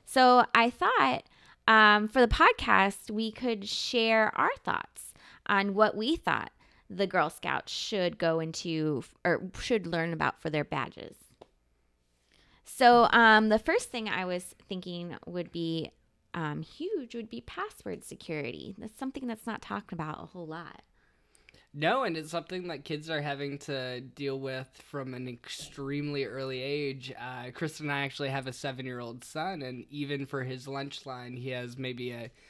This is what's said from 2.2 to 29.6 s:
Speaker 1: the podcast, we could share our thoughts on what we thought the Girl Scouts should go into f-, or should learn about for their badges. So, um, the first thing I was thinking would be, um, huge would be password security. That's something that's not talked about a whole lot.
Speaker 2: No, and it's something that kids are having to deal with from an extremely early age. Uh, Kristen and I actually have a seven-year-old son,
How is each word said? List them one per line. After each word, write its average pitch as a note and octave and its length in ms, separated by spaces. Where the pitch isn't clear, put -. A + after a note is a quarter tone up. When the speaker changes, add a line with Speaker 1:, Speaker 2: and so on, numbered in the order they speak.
Speaker 1:
the A#3+ 80
podcast, A3 840
we A3 220
could A3+ 360
share A3+ 680
our G4 180
thoughts - 480
on G3 280
what G#3 220
we B3 200
thought - 340
the G3 180
Girl F3+ 240
Scouts - 420
should F3+ 460
go E3 200
into D#3+ 640
f-, - 120
or F3+ 260
should G#3+ 260
learn E3+ 260
about D#3 280
for D#3+ 100
their D3+ 140
badges. - 520
So, A#3+ 460
um, A3 380
the G#3+ 100
first F#4 320
thing A3 180
I F#3 160
was F3+ 300
thinking F3 480
would F3 240
be, E3 400
um, D#3 280
huge D#4 520
would A3+ 160
be A#3 100
password - 640
security. D3 720
That's - 200
something C4+ 280
that's A3+ 200
not A3 160
talked - 300
about D#3 300
a E3 40
whole E3+ 200
lot. D#3+ 360
Speaker 2:
No, G#3+ 260
and F3 120
it's D#3 140
something F3 380
that C#3+ 160
kids D#3 260
are D#3 100
having C#3+ 380
to B2+ 420
deal C3+ 400
with C3 260
from C3 240
an B2+ 160
extremely C#3+ 960
early C3 380
age. C3+ 580
Uh, B2 320
Kristen D3+ 340
and C#3+ 60
I C#3 80
actually C#3 300
have C3+ 160
a C3 60
seven-year-old B2 680
son, E3+ 380